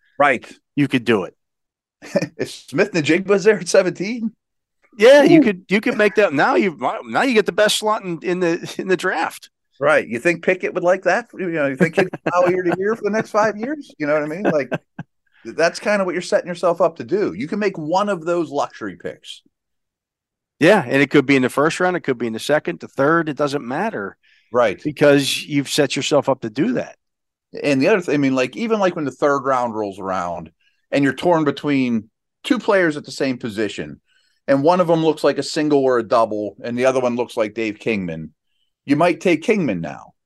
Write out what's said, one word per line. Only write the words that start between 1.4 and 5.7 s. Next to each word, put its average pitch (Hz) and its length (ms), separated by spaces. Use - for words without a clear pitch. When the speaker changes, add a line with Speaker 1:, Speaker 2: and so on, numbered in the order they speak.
Speaker 1:
<laughs> - 340
If - 140
Smith-Njigba's 180 920
there 214 140
at 175 100
seventeen. 196 640
Speaker 2:
Yeah, 269 240
you 330 180
Speaker 1:
Ooh. - 40
Speaker 2:
could, 208 240
you 202 120